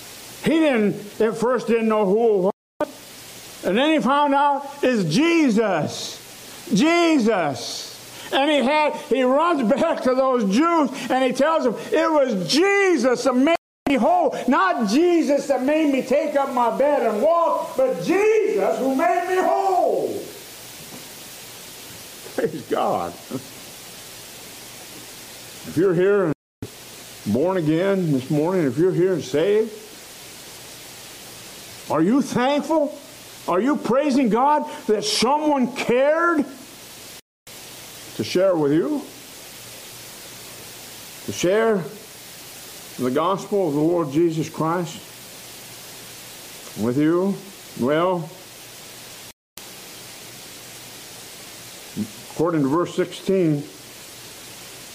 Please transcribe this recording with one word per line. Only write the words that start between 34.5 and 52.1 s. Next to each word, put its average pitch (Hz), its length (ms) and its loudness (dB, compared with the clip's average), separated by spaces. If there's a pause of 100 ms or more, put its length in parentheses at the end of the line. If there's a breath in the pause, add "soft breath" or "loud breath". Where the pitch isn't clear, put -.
that 208 160 2
someone 277 720 2
cared 302 720 4 (1700)
to 117 100 -4
share 185 300 4
with 147 180 4
you? 254 280 2 (2250)
To - 60 -6
share 208 520 2 (1160)
the 127 120 0
gospel 185 580 0
of 139 40 0
the 143 60 0
Lord 165 320 2
Jesus 160 380 2
Christ 160 460 -2 (1900)
with 120 160 0
you? 175 380 2 (440)
Well, 160 500 0 (4000)